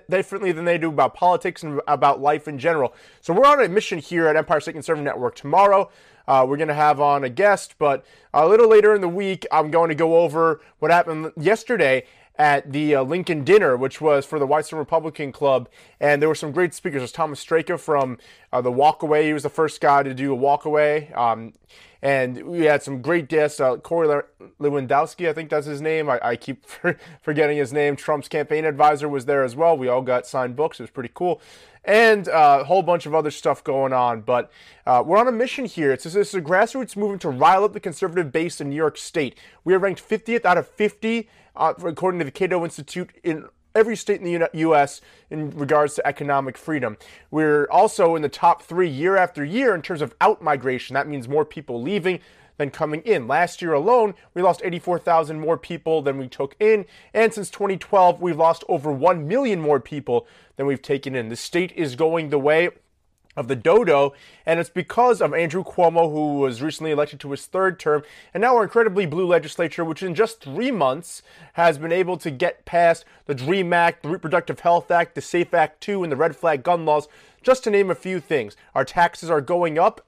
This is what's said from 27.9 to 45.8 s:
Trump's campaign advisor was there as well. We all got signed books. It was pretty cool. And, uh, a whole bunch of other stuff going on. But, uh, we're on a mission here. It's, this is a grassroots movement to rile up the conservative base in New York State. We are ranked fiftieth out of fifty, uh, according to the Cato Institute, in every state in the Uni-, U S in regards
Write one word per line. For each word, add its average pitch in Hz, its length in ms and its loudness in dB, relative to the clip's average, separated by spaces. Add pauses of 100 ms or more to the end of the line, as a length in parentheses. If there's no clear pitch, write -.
Trump's 143 340 -4
campaign 151 360 -4
advisor 151 440 2
was 135 180 -6
there 139 180 0
as 120 100 -6
well. 165 240 2
We 127 100 -4
all 123 140 0
got 123 240 -2
signed 127 300 -6
books. 156 240 -4
It - 20 -14
was 113 80 -16
pretty 120 240 -12
cool. 175 260 -4 (460)
And, 214 420 4
uh, 147 340 6
a - 20 -6
whole 180 180 2
bunch 165 240 -2
of 151 80 -4
other 151 160 0
stuff 143 340 -4
going 135 280 -2
on. 123 280 0
But, 120 300 -2 (340)
uh, 123 220 4
we're 180 120 4
on 240 100 4
a 254 40 2
mission 247 320 -4
here. 151 280 0
It's, 127 120 -4
this 165 120 -8
is 208 180 0
a 185 80 -4
grassroots 208 540 0
movement 202 260 -4
to 165 80 -4
rile 170 340 4
up 214 80 0
the - 80 -12
conservative 170 500 -4
base 165 300 -4
in 147 80 -6
New 139 80 -6
York 151 220 -2
State. 143 400 -6 (260)
We 170 80 2
are 190 60 6
ranked 185 220 -2
fiftieth 226 440 -4
out 180 140 4
of 156 80 -2
fifty, 220 640 -4 (260)
uh, 156 200 0 (100)
according 175 340 -2
to 165 60 -4
the 131 80 -8
Cato 180 320 -2
Institute, 170 460 -12 (120)
in 160 240 -6 (260)
every 220 220 2
state 202 240 -4
in 196 60 -12
the 175 80 -4
Uni-, 165 220 0
U 160 200 2
S - 260 2 (300)
in 156 200 -8
regards 147 440 0